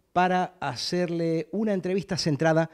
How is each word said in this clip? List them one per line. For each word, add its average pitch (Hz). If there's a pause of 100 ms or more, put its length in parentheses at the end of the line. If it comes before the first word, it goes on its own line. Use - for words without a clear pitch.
(140)
para 180
hacerle 165
una 214
entrevista 185
centrada 160